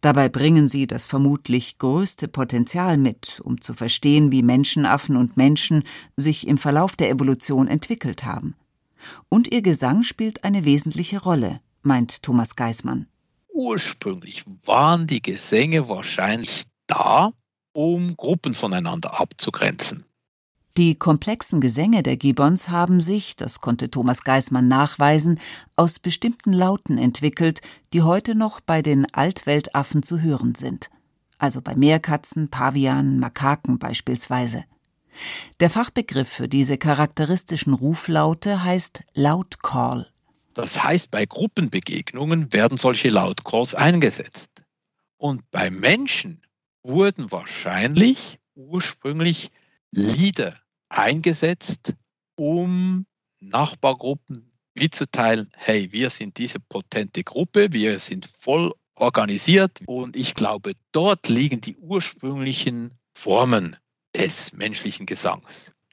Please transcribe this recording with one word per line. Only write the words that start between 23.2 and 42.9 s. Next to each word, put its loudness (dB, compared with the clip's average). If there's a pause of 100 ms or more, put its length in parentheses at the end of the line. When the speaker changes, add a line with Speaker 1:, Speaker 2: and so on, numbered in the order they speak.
Speaker 1:
das -8
konnte -2
Thomas 0
Geismann 2
nachweisen, 4 (380)
aus 2
bestimmten -2
Lauten 2
entwickelt, 0 (320)
die 4
heute 2
noch -2
bei 0
den 2
Altweltaffen 0
zu -2
hören 0
sind. -8 (480)
Also -2
bei -6
Meerkatzen, 2
Pavianen, 2
Makaken -2
beispielsweise. -4 (960)
Der 6
Fachbegriff -2
für -8
diese 2
charakteristischen 0
Ruflaute 0
heißt -2 (100)
Loudcall. -2 (460)
Speaker 2:
Das -4
heißt, 0
bei -2
Gruppenbegegnungen -4
werden 2
solche 2